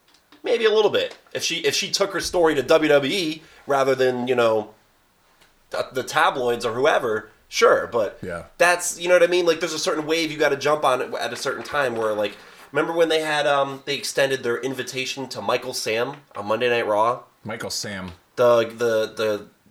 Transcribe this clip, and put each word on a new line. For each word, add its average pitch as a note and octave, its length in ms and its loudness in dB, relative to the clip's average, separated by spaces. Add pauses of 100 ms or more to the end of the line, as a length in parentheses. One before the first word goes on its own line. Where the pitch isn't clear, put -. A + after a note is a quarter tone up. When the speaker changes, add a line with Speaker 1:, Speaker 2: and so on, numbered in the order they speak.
(420)
Speaker 1:
Maybe A3+ 240 0
a G#3+ 40 6
little G#3 200 4
bit. F#2+ 260 -2 (160)
If C3 100 -6
she, E3 180 -4
if - 140 0
she F#3+ 160 -4
took G3 220 -2
her E3+ 80 -4
story D#3+ 340 2
to C3+ 80 0
W D#3 280 4
W C#3 220 4
E D#3 300 -4 (240)
rather C3+ 280 2
than, B2+ 340 2
you B2+ 60 2
know, A2 400 2 (960)
the, - 220 -4
the B2+ 100 -4
tabloids B2 640 0
or A2 80 -2
whoever, B2 560 0 (180)
sure. B2+ 380 4
But G2+ 340 -2
Speaker 2:
Yeah. E2+ 240 -10 (140)
Speaker 1:
that's, F3 420 0
you F3 80 -4
know F3+ 60 6
what F3 80 8
I E3+ 60 6
mean? F3+ 180 2
Like, D#3+ 140 2
there's E3 120 -4
a D#3 60 -6
certain D#3 280 -2
wave D#3+ 240 0
you D3+ 60 -10
gotta C#3+ 200 2
jump D3 280 0
on B2+ 320 0
at A#2 160 -4
a A#2+ 40 -10
certain A#2 280 -6
time C3 320 -2
where, A2 160 -2
like, G#2+ 240 -2 (340)
remember D#3+ 220 -2
when E3 160 2
they D#3+ 120 2
had, D3+ 260 -2
um, C#3 400 0
they C#3+ 100 -4
extended C3+ 460 -2
their A#2+ 160 -2
invitation B2+ 680 -8
to A#2+ 120 -10
Michael B2 340 -4
Sam B2 420 -4 (200)
on G#2 100 -10
Monday A2+ 220 0
Night A#2 180 0
Raw? A2 340 2 (220)
Speaker 2:
Michael G#2+ 280 -10
Sam. F#2+ 420 -10 (240)
Speaker 1:
The, A#2+ 300 4
the, A2+ 500 -2
the, G#2+ 300 -2 (240)